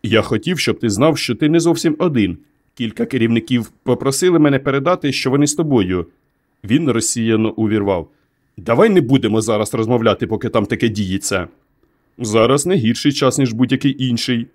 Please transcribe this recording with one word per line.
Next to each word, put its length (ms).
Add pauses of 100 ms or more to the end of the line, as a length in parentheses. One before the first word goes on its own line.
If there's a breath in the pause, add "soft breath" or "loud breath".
"Я 180
хотів, 380
щоб 200
ти 100
знав, 280
що 180
ти 140
не 100
зовсім 400
один. 380 (360)
Кілька 320
керівників 640 (120)
попросили 560
мене 200
передати, 520
що 180
вони 180
з 80
тобою". 500 (580)
Він 260
розсіяно 640
увірвав: 560 (500)
"Давай 320
не 120
будемо 400
зараз 320
розмовляти, 540
поки 220
там 160
таке 240
діється". 580 (680)
"Зараз 480
не 100
гірший 360
час, 260
ніж 160
будь-який 500
інший". 520